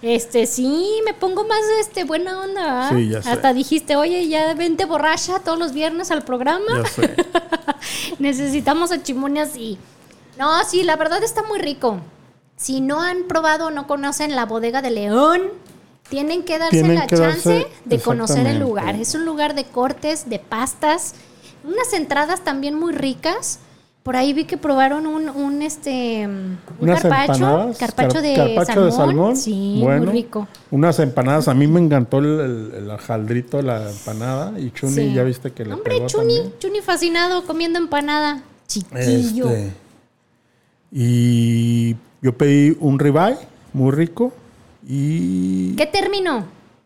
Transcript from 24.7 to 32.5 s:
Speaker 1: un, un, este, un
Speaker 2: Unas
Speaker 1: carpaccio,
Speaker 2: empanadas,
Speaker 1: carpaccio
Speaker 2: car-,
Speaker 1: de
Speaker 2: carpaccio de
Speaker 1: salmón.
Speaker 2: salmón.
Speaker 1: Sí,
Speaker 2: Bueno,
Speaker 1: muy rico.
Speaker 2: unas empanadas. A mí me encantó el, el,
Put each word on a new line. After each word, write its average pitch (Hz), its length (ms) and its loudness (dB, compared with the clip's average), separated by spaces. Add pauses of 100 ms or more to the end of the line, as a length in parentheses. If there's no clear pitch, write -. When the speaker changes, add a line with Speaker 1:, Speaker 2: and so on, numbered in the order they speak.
Speaker 1:
un, 311 220 -4
un, 277 320 -2
este, 254 680 -4
un 190 320 -6 (220)
Speaker 2:
Unas 170 220 4
Speaker 1:
carpaccio, 269 320 4
Speaker 2:
empanadas, 156 420 2
Speaker 1:
carpaccio 247 460 0
Speaker 2:
car-, 294 80 2
Speaker 1:
de 269 40 2
Speaker 2:
carpaccio 196 520 4
de 165 60 6
Speaker 1:
salmón. 147 220 4
Speaker 2:
salmón. 202 220 4
Speaker 1:
Sí, 202 460 -2
Speaker 2:
Bueno, 143 240 4
Speaker 1:
muy 196 60 0 (100)
rico. 214 260 -8 (220)
Speaker 2:
unas 151 300 4
empanadas. 135 480 2
A 135 60 4
mí 143 120 6
me 165 140 6
encantó 139 400 4
el, 151 200 2
el, 117 380 -4